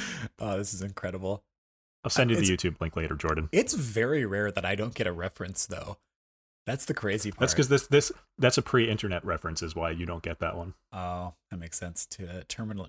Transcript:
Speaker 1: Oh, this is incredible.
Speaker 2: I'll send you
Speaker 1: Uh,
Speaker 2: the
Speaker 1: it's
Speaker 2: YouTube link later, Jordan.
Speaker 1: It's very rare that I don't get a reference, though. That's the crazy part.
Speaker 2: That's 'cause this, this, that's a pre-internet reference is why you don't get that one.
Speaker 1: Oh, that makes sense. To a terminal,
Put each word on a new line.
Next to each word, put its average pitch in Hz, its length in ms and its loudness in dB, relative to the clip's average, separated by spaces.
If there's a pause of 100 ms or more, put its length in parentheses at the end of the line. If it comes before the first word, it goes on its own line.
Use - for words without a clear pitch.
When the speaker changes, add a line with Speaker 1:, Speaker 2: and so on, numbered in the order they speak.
(400)
Speaker 1:
Oh, 104 160 -2
this 98 160 -4
is 92 100 -8
incredible. 95 600 -4 (640)
Speaker 2:
I'll 117 60 0
send 120 200 6
you 113 60 6
Speaker 1:
Uh, - 40 4
Speaker 2:
the 95 120 6
Speaker 1:
it's 90 120 0
Speaker 2:
YouTube 85 160 0
link 82 160 -2
later, 80 180 -2
Jordan. 78 380 0
Speaker 1:
It's 233 220 4
very 131 500 0
rare 101 280 0
that 92 120 -2
I 92 120 2
don't 110 180 -2
get 110 120 -2
a 90 60 0
reference, 90 540 -4
though. - 320 -8 (680)
That's 131 180 -4
the - 100 -2
crazy 104 380 -2
part. - 80 -4
Speaker 2:
That's - 140 4
'cause 139 140 4
this, 139 200 6
this, 143 240 6 (260)
that's 123 200 6
a 135 40 2
pre-internet 107 600 2
reference 82 380 -2
is 80 120 -4
why 82 160 0
you 85 160 -4
don't 85 160 -6
get 82 180 -6
that 82 160 -2
one. 87 180 -8 (180)
Speaker 1:
Oh, 90 420 -6 (160)
that 98 80 -10
makes 82 200 -8
sense. 87 280 -6
To - 180 -12 (160)
a 82 40 -14
terminal, 107 440 -6